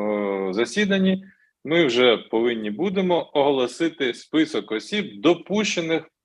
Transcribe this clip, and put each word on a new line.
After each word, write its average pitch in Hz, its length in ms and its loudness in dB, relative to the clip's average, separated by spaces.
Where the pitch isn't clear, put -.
е, - 20 -2
засіданні 190 720 0
ми 165 200 2
вже 120 320 4
повинні 113 540 -2
будемо 180 640 -2
оголосити 139 800 0
список 135 580 -2
осіб, 110 480 -6
допущених 170 880 0